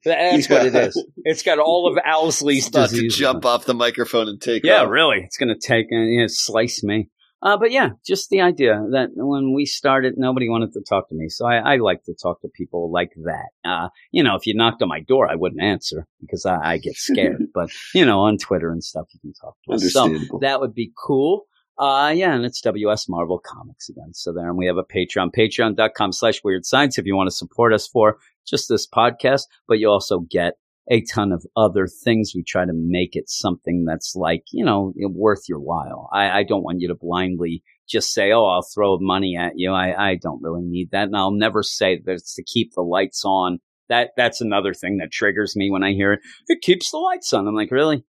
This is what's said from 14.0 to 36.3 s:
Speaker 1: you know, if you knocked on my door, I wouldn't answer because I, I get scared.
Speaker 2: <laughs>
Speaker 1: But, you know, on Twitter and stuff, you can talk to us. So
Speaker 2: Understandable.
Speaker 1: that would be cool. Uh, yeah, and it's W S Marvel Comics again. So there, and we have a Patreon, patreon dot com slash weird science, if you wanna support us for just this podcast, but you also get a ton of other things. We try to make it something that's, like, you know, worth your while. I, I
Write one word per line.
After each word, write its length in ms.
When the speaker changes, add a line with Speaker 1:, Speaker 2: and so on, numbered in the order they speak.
Speaker 1:
you 120
know, 120
if 120
you 80
knocked 280
on 60
my 120
door, 280
I 60
wouldn't 280
answer 420
because 240
I, 120
I 40
get 180
scared. 520
Speaker 2:
<laughs> 60
Speaker 1:
But, 160
you 100
know, 160
on 160
Twitter 340
and 120
stuff, 300
you 60
can 140
talk 220
to 80
us. 180
So 120
Speaker 2:
Understandable. 360
Speaker 1:
that 200
would 160
be 160
cool. 420
Uh, 380
yeah, 180
and 120
it's 160
W 300
S 180
Marvel 340
Comics 460
again. 240
So 200
there, 140
and 100
we 100
have 100
a 60
Patreon, 520
patreon 400
dot 180
com 180
slash 320
weird 220
science, 320
if 80
you 100
wanna 160
support 420
us 140
for 300
just 220
this 180
podcast, 560
but 120
you 100
also 300
get 340
a 120
ton 300
of 140
other 300
things. 480
We 80
try 220
to 80
make 420
it 140
something 560
that's, 300
like, 360
you 120
know, 320
worth 540
your 100
while. 540
I, 160
I 140